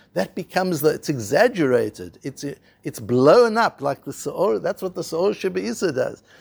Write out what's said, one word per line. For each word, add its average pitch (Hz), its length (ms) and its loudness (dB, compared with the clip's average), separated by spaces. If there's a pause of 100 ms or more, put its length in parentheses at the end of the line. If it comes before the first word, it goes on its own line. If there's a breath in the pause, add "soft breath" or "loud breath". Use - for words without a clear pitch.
(140 soft breath)
That 185 200 -4
becomes 185 460 -2
the, 151 140 4
it's - 160 -8
exaggerated. 127 1120 0
It's, 139 200 -12 (420 soft breath)
it's 147 160 -10
blown 156 580 4
up 214 240 -2
like 139 220 -4
the 139 100 -12
seor. 180 460 -2
That's 170 200 -4
what 185 140 -8
the 170 100 -8
seor 185 280 -2
shebeisa 190 640 -4
does. - 280 -4 (180 soft breath)